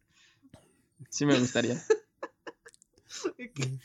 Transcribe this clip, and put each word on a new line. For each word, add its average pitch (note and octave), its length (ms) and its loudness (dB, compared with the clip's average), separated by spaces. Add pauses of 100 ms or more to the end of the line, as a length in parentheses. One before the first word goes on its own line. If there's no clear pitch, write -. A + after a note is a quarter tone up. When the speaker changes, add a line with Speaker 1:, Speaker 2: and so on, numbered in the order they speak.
(1080)
Speaker 1:
sí - 160 0
me C#3 140 6
gustaría. A#2+ 500 0
Speaker 2:
<laughs> G#4+ 60 6 (1400)
Y B3 120 -14
que, C3 360 -4